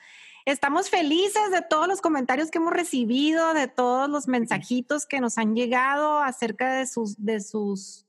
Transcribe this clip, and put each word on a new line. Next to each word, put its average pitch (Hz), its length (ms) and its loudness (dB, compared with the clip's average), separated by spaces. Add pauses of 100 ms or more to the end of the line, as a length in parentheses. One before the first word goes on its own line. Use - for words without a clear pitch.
(460)
Estamos 285 440 0
felices 381 600 2
de 349 100 2
todos 311 260 0
los 370 140 -2
comentarios 294 500 0
que 349 60 -4
hemos 330 160 2
recibido, 311 800 2
de 285 160 2
todos 254 400 0
los 285 180 -4
mensajitos 247 800 -2
que 277 160 -4
nos 233 160 0
han 220 180 2
llegado 269 640 2
acerca 254 540 -2
de 262 120 -2
sus, 214 380 -6
de 214 160 -2
sus, 202 680 -6